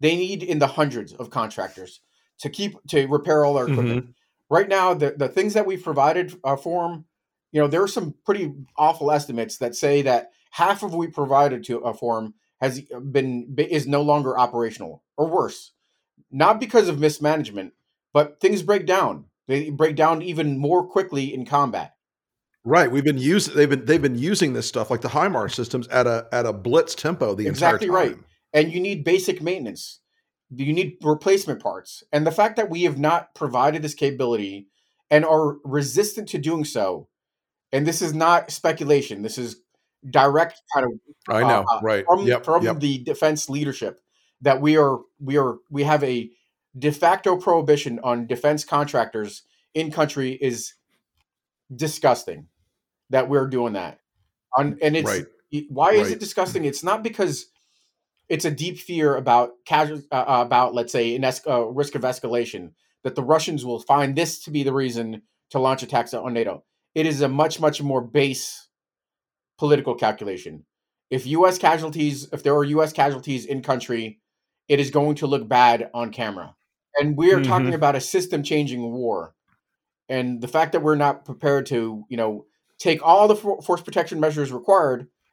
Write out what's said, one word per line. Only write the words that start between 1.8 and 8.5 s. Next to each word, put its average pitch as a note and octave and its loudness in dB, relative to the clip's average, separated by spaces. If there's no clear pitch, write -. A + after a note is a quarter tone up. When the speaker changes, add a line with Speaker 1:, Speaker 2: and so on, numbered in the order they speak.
Speaker 1:
to - -8
keep, - -8
to C#3 2
repair D3 2
all C#3+ 2
their C3 0
equipment. B2 0
Speaker 2:
Mm-hmm. - -20
Speaker 1:
Right G3 2
now, F#3 2
the, D3 -2
the C#3 -2
things G3+ -2
that G#3 2
we've F#3+ -6
provided, E3+ 0
uh, C3+ 0
for E3+ -4
'em, D#3+ -14
you D3+ 2
know, D3 4
there E3+ 2
are G3 0
some F3+ -6
pretty F#3+ -2